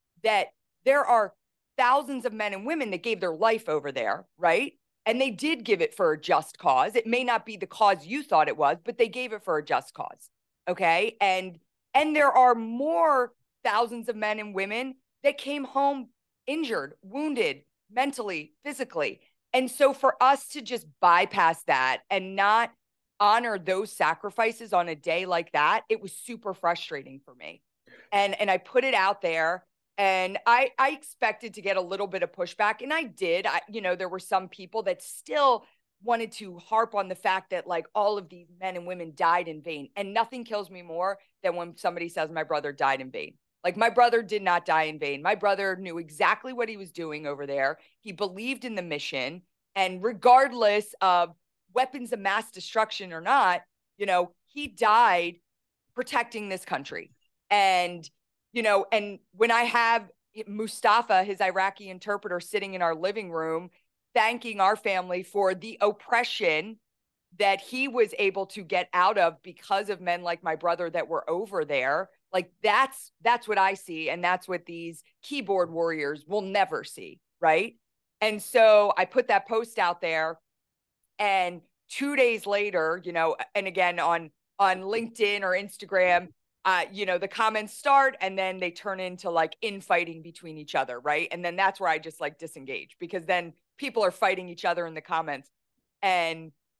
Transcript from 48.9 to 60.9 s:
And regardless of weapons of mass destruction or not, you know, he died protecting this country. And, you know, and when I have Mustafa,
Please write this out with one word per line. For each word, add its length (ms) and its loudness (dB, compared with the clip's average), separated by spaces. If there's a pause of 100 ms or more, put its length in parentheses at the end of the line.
And 260 -2
regardless 1000 4
of 320 4 (400)
weapons 400 -2
of 60 -2
mass 320 -2
destruction 600 -4
or 80 -10
not, 440 2 (340)
you 80 -6
know, 260 2 (160)
he 200 -12
died 680 4 (580)
protecting 540 -6
this 160 -8
country. 480 -10 (380)
And, 600 2 (440)
you 100 -2
know, 280 4
and 280 0 (160)
when 160 4
I 120 4
have 460 2 (380)
Mustafa, 760 2